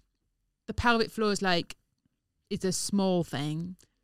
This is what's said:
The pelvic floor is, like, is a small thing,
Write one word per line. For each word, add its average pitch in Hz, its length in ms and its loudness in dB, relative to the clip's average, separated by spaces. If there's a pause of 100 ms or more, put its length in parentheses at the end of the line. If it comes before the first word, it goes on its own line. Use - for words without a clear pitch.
(680)
The 220 60 -8
pelvic 233 360 2
floor 214 220 0
is, 196 100 -2
like, 180 360 0 (720)
is 190 160 -4
a 185 80 0
small 190 500 2
thing, 156 540 -4 (260)